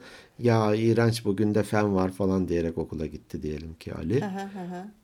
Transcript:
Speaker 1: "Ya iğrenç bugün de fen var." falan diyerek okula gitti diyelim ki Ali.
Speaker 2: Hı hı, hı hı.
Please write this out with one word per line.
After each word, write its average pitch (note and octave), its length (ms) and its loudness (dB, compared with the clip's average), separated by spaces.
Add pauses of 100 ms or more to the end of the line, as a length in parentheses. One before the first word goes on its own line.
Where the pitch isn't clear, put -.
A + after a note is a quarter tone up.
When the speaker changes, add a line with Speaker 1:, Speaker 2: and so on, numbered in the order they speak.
(400)
Speaker 1:
"Ya A2 360 4
iğrenç A2+ 500 2
bugün G#2 300 2
de G#2+ 80 4
fen G#2 320 2
var." F#2 160 2
falan F#2+ 360 0
diyerek E2 300 0
okula D#2 280 -4
gitti D2 380 -10
diyelim D2+ 300 -8
ki - 200 -14
Ali. E2+ 280 -2
Speaker 2:
Hı G#3+ 40 -4
hı, F#3+ 140 -6
hı F#3+ 360 -10
hı. F#3 100 -10 (180)